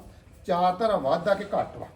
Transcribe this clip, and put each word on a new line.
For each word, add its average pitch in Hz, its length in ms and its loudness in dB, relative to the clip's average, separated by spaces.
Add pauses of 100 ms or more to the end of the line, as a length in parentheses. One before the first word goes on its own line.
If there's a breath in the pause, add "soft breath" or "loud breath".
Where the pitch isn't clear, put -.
(460 loud breath)
ਚਾਰ 180 300 2
ਧਾਰਾਂ 214 220 2
ਵੱਧ 151 300 0
ਆ 196 60 4
ਕਿ 196 100 0
ਘੱਟ - 340 -4
ਵਾ, - 180 -12